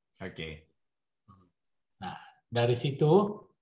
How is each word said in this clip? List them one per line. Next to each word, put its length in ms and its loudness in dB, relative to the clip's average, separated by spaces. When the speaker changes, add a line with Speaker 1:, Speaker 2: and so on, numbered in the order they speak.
Speaker 1:
Oke. 480 -14
Speaker 2:
Nah, 160 -12
dari 240 2
situ 640 2